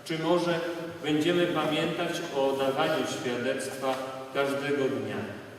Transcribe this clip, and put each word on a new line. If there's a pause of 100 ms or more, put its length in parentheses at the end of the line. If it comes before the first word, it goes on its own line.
Czy
może (420)
będziemy
pamiętać (260)
o
dawaniu (160)
świadectwa (400)
każdego
dnia? (140)